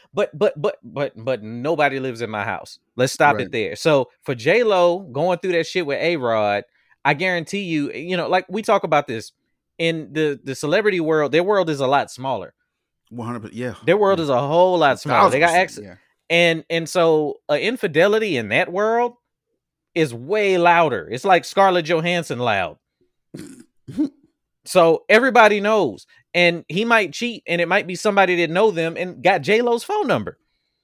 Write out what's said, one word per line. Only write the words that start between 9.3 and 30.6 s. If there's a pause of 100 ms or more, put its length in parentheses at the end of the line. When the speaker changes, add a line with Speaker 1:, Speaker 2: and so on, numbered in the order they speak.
Speaker 1:
in
the,
the
celebrity
world,
their
world
is
a
lot
smaller. (560)
Speaker 2:
One
hundred
percent,
yeah. (100)
Speaker 1:
Their
world
Speaker 2:
Yeah.
Speaker 1:
is
a
whole
lot
smaller.
They
got
Speaker 2:
Thousand
percent,
Speaker 1:
access. (300)
Speaker 2:
yeah.
Speaker 1:
And,
and
so, (140)
uh,
infidelity
in
that
world (840)
is
way
louder.
It's
like
Scarlett
Johansson
loud. (560)
Speaker 2:
<laughs> (800)
Speaker 1:
So
everybody
knows. (280)
And
he
might
cheat,
and
it
might
be
somebody
that
know
them
and
got
J-Lo's
phone
number. (460)